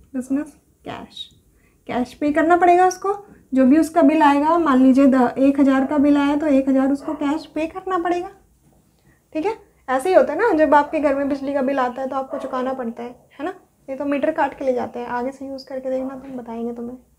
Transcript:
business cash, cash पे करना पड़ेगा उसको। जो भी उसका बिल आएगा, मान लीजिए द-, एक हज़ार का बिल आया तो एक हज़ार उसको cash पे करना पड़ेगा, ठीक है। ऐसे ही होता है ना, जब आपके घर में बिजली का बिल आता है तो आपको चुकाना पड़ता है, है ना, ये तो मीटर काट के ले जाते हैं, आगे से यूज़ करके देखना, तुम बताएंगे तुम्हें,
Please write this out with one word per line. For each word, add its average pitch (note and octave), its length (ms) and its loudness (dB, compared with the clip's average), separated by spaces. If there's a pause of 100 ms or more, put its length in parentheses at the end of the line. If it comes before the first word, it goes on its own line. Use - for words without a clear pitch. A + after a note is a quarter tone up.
(140)
business C4+ 400 -6 (320)
cash, - 440 -14 (600)
cash B3 240 -6
पे D4 180 -2
करना D#4+ 260 2
पड़ेगा F4+ 300 4
उसको। F#4+ 280 -4 (380)
जो C4 120 4
भी C4+ 120 6
उसका D#4+ 240 2
बिल D#4 200 4
आएगा, D4 380 4
मान C#4+ 180 2
लीजिए C4 300 6
द-, B3 320 2
एक C#4 200 2
हज़ार C4+ 260 4
का D4+ 120 -2
बिल C#4+ 200 4
आया C#4+ 180 0
तो D4+ 120 -2
एक C4+ 220 2
हज़ार C4+ 220 2
उसको C#4+ 240 -4
cash D4+ 320 -4
पे D#4 200 -6
करना F#4 300 -6
पड़ेगा, F4 320 -4 (1080)
ठीक D#4 100 -4
है। A4 100 -4 (320)
ऐसे C4 220 -2
ही F#4 60 2
होता D4 180 4
है D#4 60 -4
ना, A4+ 160 2
जब D4+ 200 4
आपके D4 240 2
घर C#4 160 0
में C#4 140 -2
बिजली C4+ 240 -6
का C#4 80 -2
बिल C4+ 180 -2
आता B3 220 -4
है C4 60 -6
तो C4+ 80 -8
आपको C4+ 240 -6
चुकाना C4 340 -6
पड़ता A#3+ 300 -8
है, B3 120 -14 (160)
है C#4 140 -12
ना, F#4+ 80 -8 (340)
ये C4+ 80 -10
तो C#4+ 100 -8
मीटर C#4+ 260 -2
काट C#4+ 280 -4
के C#4+ 60 -6
ले C4 80 0
जाते A#3 260 -6
हैं, A#3+ 80 -10
आगे B3 240 -6
से C4+ 160 -14
यूज़ C4+ 200 -12
करके C4 220 -10
देखना, C4 280 -6
तुम C4+ 160 -16
बताएंगे A#3 400 -10
तुम्हें, A#3+ 240 -12 (220)